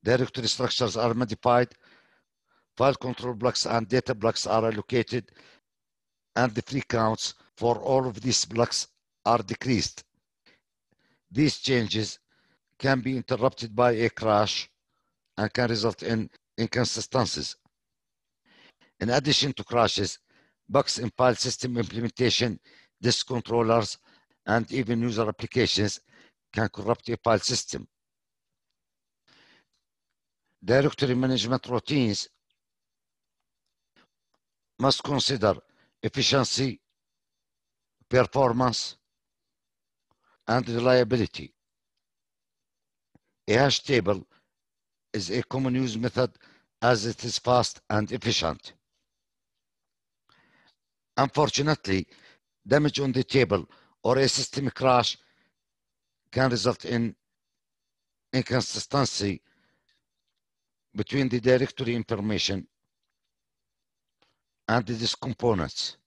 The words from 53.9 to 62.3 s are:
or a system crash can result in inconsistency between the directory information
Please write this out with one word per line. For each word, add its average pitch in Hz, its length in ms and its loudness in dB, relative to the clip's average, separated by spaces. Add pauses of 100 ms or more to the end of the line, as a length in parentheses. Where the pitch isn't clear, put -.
or 123 160 2
a 135 80 4
system 135 420 -4
crash 123 480 2 (1120)
can 131 200 2
result 117 340 -2
in 117 300 -4 (1160)
inconsistency 117 1080 -2 (1500)
between 127 340 -2
the 120 100 -2
directory 127 560 0
information 104 720 -4 (2000)